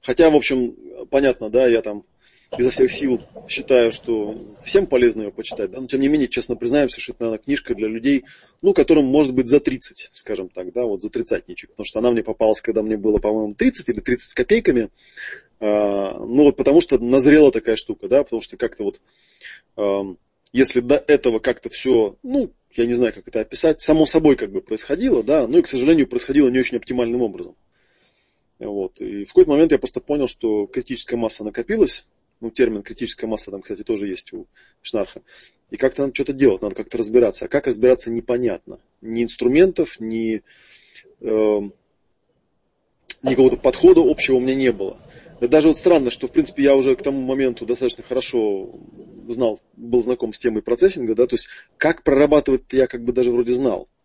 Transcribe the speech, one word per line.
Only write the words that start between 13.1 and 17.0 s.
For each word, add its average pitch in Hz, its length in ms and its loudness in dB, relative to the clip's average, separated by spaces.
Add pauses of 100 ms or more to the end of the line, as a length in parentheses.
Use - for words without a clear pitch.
по-моему, 107 360 -2
тридцать - 340 -2
или - 100 -4
тридцать - 300 -6
с - 40 -14
копейками, 127 560 0 (720)
а, 104 600 -2
ну, 127 260 2
вот 147 120 4
потому 143 240 4
что 139 180 0
назрела 135 520 6